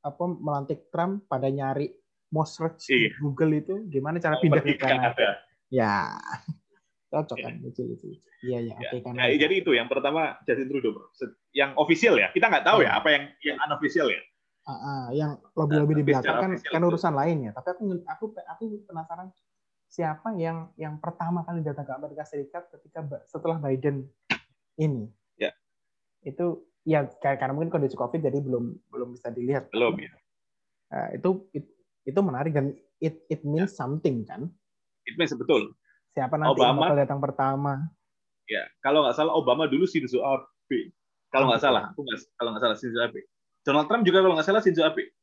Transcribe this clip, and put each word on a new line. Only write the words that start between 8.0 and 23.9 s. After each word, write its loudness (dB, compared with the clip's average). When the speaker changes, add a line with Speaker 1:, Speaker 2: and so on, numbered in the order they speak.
Speaker 1:
lucu. -20
Iya, -4
iya, -6
Speaker 2:
Ya. -10
Speaker 1:
oke, -6
Speaker 2:
Nah, -8
Speaker 1:
Kanada. 4
Speaker 2:
jadi 4
itu 0
yang 4
pertama 0
Justin 0
Trudeau, -2
Bro. -14
Se-, -12
yang 2
official 6
ya. 4
Kita 2
nggak 2
tahu 6
ya 6
Speaker 1:
Hmm. 2
Speaker 2:
apa 0
yang, 2
yang -4
unofficial 0
ya. -2
Speaker 1:
Ah, -12
ah, -8
yang -2
lobby-lobby 2
Speaker 2:
Nah, -
Speaker 1:
di 2
Speaker 2:
tapi 2
Speaker 1:
belakang 4
Speaker 2:
secara 0
Speaker 1:
kan, 0
Speaker 2:
official -8
Speaker 1:
kan 0
Speaker 2:
itu 4
Speaker 1:
urusan 0
lain 0
ya. -8
Tapi -10
aku -8
nge-, -4
aku, -10
aku -10
penasaran -12
siapa -6
yang, -4
yang -10
pertama -4
kali -6
datang -4
ke -10
Amerika -10
Serikat -10
ketika -16
Ba-, -10
setelah -4
Biden -2